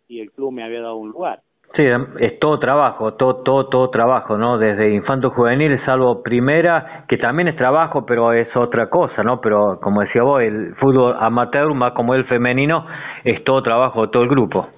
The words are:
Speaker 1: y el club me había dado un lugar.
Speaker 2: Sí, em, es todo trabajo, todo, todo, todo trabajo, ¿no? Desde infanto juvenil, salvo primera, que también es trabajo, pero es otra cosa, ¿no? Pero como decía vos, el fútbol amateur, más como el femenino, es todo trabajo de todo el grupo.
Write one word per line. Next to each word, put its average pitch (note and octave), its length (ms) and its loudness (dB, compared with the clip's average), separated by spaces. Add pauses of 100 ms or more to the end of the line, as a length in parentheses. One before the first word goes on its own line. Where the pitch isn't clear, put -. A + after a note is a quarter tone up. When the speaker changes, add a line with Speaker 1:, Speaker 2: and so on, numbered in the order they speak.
Speaker 1:
y A#2 100 -14
el G#2+ 120 -16
club C3+ 200 -8
me A#2+ 120 -10
había A#2 180 -10
dado A2+ 160 -10
un G#2+ 140 -12
lugar. A#2 280 -8 (360)
Speaker 2:
Sí, D#3+ 60 2
em, B2+ 240 2 (140)
es A#2 200 -2
todo D3+ 200 2
trabajo, B2 560 0
todo, B2+ 220 2
todo, C3+ 300 0
todo B2+ 220 2
trabajo, A#2 480 0
¿no? A#2 220 0
Desde G#2+ 340 2
infanto B2+ 380 -2
juvenil, C3 520 2
salvo B2+ 380 2
primera, D3 840 0
que A#2+ 100 0
también D3+ 300 -2
es E3 100 -2
trabajo, C#3+ 480 0
pero A#2 280 2
es A#2 220 2
otra A#2 340 0
cosa, D#3+ 340 0
¿no? A#2+ 180 -2
Pero G#2 400 2
como G#2 200 0
decía A2 200 0
vos, C3+ 220 2
el G#2+ 320 -4
fútbol C3 440 4
amateur, A#2+ 540 0
más B2 200 -2
como B2 200 0
el C3 120 0
femenino, B2+ 600 0 (380)
es A#2 200 -2
todo C3 200 2
trabajo A#2+ 400 0
de G#2+ 80 -2
todo B2 120 2
el B2 60 0
grupo. A2+ 380 0 (100)